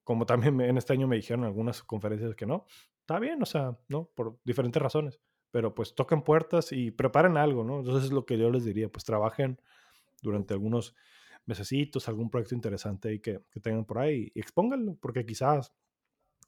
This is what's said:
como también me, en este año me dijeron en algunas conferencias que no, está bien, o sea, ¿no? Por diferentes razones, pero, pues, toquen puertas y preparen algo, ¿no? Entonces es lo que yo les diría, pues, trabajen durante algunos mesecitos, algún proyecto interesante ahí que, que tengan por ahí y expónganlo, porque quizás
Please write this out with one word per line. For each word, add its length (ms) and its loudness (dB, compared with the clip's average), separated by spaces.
como 220 0
también 320 4
me, 100 2
en 120 4
este 160 0
año 120 2
me 100 2
dijeron 260 -2
en 60 -2
algunas 340 -4
conferencias 520 -4
que 120 -8
no, 180 -4
está 180 -2
bien, 240 -2
o 40 0
sea, 320 -2
¿no? 260 -6
Por 300 -6
diferentes 380 0
razones, 380 -2
pero, 240 0
pues, 200 -6
toquen 280 2
puertas 500 2
y 180 -2
preparen 460 4
algo, 280 2
¿no? 160 -4
Entonces 240 0
es 80 -2
lo 120 0
que 140 0
yo 120 4
les 140 2
diría, 260 0
pues, 140 -14
trabajen 560 0
durante 320 -2
algunos 420 -2
mesecitos, 640 -4
algún 220 -4
proyecto 240 -4
interesante 560 -6
ahí 100 -6
que, 300 -6
que 100 -16
tengan 240 -2
por 140 -6
ahí 360 -2
y 60 -6
expónganlo, 560 -2
porque 300 -6
quizás 480 0